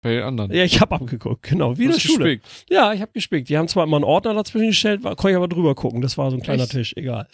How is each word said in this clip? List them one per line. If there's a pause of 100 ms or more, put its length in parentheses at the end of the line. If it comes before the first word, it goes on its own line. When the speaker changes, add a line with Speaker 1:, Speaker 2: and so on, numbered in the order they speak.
Speaker 1:
bei
den
anderen.
Speaker 2:
Ja,
ich
hab
abgeguckt,
genau,
wie
Speaker 1:
Du
Speaker 2:
in
der
Speaker 1:
hast
Speaker 2:
Schule.
Speaker 1:
gespickt.
Speaker 2:
Ja,
ich
hab
gespickt.
Die
haben
zwar
immer
einen
Ordner
dazwischen
gestellt,
war,
konnte
ich
aber
drüber
gucken.
Das
war
so
ein
kleiner
Speaker 1:
Echt?
Speaker 2:
Tisch,
egal.